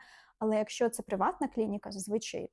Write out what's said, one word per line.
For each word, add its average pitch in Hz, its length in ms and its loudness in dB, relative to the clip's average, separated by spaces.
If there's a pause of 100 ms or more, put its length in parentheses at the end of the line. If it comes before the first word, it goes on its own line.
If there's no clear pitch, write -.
(380)
Але 214 200 4
якщо 220 300 2
це 220 140 -6
приватна 269 460 0
клініка, 208 440 -2
зазвичай 202 600 -4